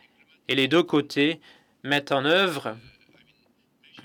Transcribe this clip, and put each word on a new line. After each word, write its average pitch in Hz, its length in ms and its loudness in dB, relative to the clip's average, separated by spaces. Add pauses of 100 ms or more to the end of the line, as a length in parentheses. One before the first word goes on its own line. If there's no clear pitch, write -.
(480)
et 131 60 -4
les 135 140 2
deux 165 160 4
côtés 147 580 -2 (420)
mettent 139 280 -4
en 135 140 0
œuvre 151 520 0 (1300)